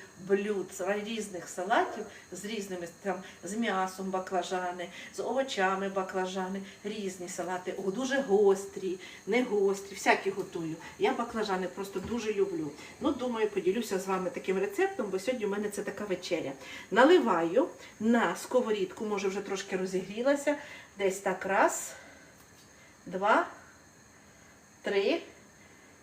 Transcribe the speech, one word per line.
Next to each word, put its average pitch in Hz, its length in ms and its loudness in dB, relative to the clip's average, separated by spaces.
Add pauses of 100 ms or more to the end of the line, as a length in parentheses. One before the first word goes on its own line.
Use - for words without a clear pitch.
(180)
блюд, 196 560 0
с-, 190 300 -2
різних 208 440 -6
салатів 233 560 0 (280)
з 180 120 -10
різними, 190 440 -6 (140)
там, 190 200 -2 (220)
з 185 120 -6
м'ясом 190 540 0
баклажани, 180 800 -2 (280)
з - 40 -4
овочами 196 680 0
баклажани, 190 720 -2 (240)
різні 196 440 -6
салати, 180 460 -4 (120)
о, 190 40 0
дуже 262 300 0
гострі, 190 760 4 (280)
не 233 160 4
гострі, 196 520 2
всякі 208 360 2
готую. 175 460 -4 (220)
Я 214 140 4
баклажани 208 560 -2
просто 196 320 -8
дуже 214 320 -2
люблю. 175 380 0 (300)
Ну, 285 120 2
думаю, 233 360 0
поділюся 196 500 0
з 185 80 -6
вами 185 240 0
таким 185 280 -2
рецептом, 233 520 0
бо 185 80 0
сьогодні 220 280 -2
у 196 40 0
мене 202 200 -2
це 202 120 -6
така 190 220 -6
вечеря. 165 480 -2 (380)
Наливаю 226 800 8 (320)
на 214 360 4
сковорідку, 214 680 0
може 202 240 0
вже 196 120 -4
трошки 196 360 -4
розігрілася, 202 800 0 (420)
десь 190 200 2
так 185 280 -2
раз, 220 460 2 (1120)
два, 208 400 4 (1400)
три, 202 380 2 (840)